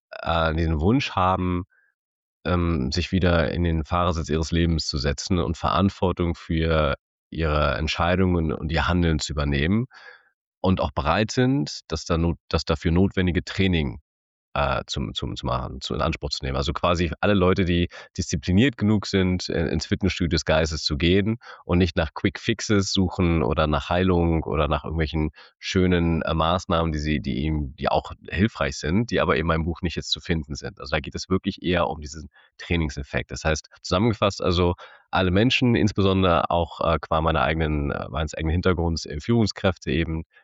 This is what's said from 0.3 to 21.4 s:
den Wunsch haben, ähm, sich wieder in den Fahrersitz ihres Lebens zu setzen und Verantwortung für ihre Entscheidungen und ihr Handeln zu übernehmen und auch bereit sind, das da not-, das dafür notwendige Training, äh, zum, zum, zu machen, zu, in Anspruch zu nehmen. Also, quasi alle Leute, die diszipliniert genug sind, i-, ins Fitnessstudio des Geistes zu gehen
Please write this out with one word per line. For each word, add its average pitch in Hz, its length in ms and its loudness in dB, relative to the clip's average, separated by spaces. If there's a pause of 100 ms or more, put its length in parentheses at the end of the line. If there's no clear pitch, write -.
den 80 260 0
Wunsch 117 320 2
haben, 92 520 0 (840)
ähm, 85 460 0
sich 85 200 -4
wieder 85 400 2
in 85 120 -2
den 80 200 0
Fahrersitz 87 460 -2
ihres 78 220 -2
Lebens 82 360 2
zu 73 100 -4
setzen 71 420 -2
und 76 180 -2
Verantwortung 90 760 0
für 80 600 0 (340)
ihre 76 460 0
Entscheidungen 85 760 2
und 76 200 -4
ihr 78 160 0
Handeln 85 320 2
zu - 140 -6
übernehmen 73 520 0 (760)
und 95 200 2
auch 73 120 -2
bereit 85 400 0
sind, 135 560 0
das - 180 -6
da 82 120 2
not-, 85 200 2 (100)
das - 160 -2
dafür 82 280 0
notwendige 90 520 2
Training, 82 560 0 (540)
äh, - 320 -2
zum, - 280 -6
zum, - 220 -8
zu - 100 -8
machen, 67 360 -6
zu, - 120 -6
in 71 80 -2
Anspruch 76 280 -4
zu - 140 -8
nehmen. 67 140 -4
Also, 73 160 -2
quasi 87 460 0
alle 104 140 2
Leute, 90 320 4
die 87 220 0 (300)
diszipliniert 95 600 2
genug 104 280 2
sind, 92 440 0
i-, - 40 -6
ins 82 320 0
Fitnessstudio 92 440 0
des 80 160 0
Geistes 78 380 0
zu 73 140 -2
gehen 98 400 2 (260)